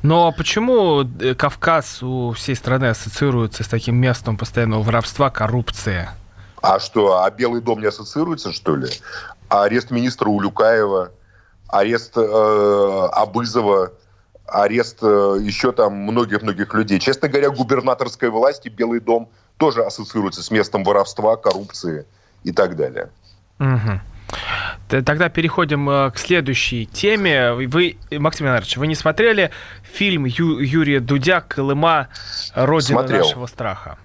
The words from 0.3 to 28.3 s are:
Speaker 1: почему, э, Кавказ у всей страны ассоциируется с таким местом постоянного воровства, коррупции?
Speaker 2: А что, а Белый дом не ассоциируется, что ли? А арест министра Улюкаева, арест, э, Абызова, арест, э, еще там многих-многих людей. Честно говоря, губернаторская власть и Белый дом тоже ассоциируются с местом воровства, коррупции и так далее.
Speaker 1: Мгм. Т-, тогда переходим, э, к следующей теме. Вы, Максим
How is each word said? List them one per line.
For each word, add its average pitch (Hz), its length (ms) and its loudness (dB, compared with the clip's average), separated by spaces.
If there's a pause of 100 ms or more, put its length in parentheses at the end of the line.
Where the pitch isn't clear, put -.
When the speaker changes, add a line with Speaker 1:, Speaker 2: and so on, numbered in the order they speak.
Speaker 1:
почему, 202 680 2
э, 127 320 -2
Кавказ - 680 0
у 127 300 -4
всей 123 240 -6
страны 131 300 0
ассоциируется 117 760 -2
с - 40 -12
таким 117 280 0
местом 120 400 0
постоянного 110 460 -2
воровства, 117 480 0
коррупции? 113 800 -4 (540)
Speaker 2:
А 95 160 4
что, 98 440 2
а 98 80 2
Белый 120 300 -2
дом 113 200 -2
не 110 60 -2
ассоциируется, 143 680 -4
что 78 240 -2
ли? 65 120 -4 (600)
А 101 160 4
арест 120 260 0
министра 120 380 -2
Улюкаева, 101 840 2 (560)
арест, 113 480 0
э, 104 960 2
Абызова, 107 800 0 (540)
арест, 107 560 0
э, 101 380 4
еще 104 320 0
там 104 220 2
многих-многих 104 800 -2
людей. 101 240 2
Честно 135 300 0
говоря, 143 220 2
губернаторская 127 800 0
власть 127 360 0
и - 20 -12
Белый 117 320 -2
дом 117 300 0 (260)
тоже 131 280 2
ассоциируются 98 580 -6
с - 80 -10
местом 104 340 0
воровства, 101 520 2
коррупции 92 680 -4 (400)
и 90 80 -6
так 87 240 0
далее. 64 340 -6 (480)
Speaker 1:
Мгм. 110 420 0 (880)
Т-, 131 140 0
тогда 156 260 0
переходим, 151 600 -2
э, 139 240 2
к - 60 -12
следующей 131 680 -2
теме. 180 680 2
Вы, 135 420 0 (160)
Максим 147 340 -2